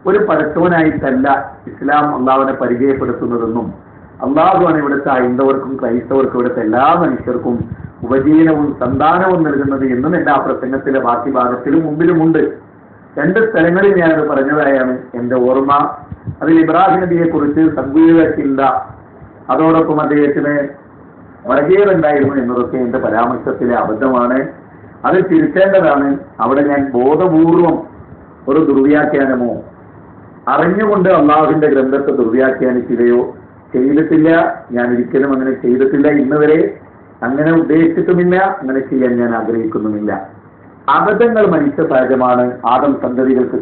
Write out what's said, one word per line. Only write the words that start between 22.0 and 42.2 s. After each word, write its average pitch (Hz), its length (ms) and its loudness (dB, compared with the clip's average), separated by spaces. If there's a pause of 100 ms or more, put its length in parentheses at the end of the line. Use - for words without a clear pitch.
എന്നതൊക്കെ 123 420 -2
എൻ്റെ 123 220 -2
പരാമർശത്തിലെ 120 800 -2
അബദ്ധമാണ്. 120 600 -2 (680)
അത് 160 200 2
തിരുത്തേണ്ടതാണ്. 160 840 2 (300)
അവിടെ 131 240 0
ഞാൻ 143 180 0 (100)
ബോധപൂർവം 160 840 2 (720)
ഒരു 143 180 2
ദുർവ്യാഖ്യാനമോ 135 840 2 (960)
അറിഞ്ഞുകൊണ്ട് 185 640 0
അള്ളാഹുവിൻ്റെ 151 560 4
ഗ്രന്ഥത്തെ 135 460 0
ദുർവ്യാഖ്യാനിക്കുകയോ 123 1080 0 (540)
ചെയ്തിട്ടില്ല, 156 540 2 (420)
ഞാൻ 120 240 -2
ഒരിക്കലും 131 380 0
അങ്ങനെ 131 180 -2
ചെയ്തിട്ടില്ല, 135 560 0
ഇന്ന് 139 280 0
വരെ 151 420 2 (460)
അങ്ങനെ 139 280 -2
ഉദ്ദേശിച്ചിട്ടുമില്ല, 165 840 2 (260)
അങ്ങനെ 135 180 -4
ചെയ്യാൻ 127 380 -2
ഞാൻ 117 180 -2
ആഗ്രഹിക്കുന്നുമില്ല. 107 760 -4 (800)
അബദ്ധങ്ങൾ 208 580 2
മനുഷ്യ 156 360 0
സഹജമാണ്, 123 680 0 (180)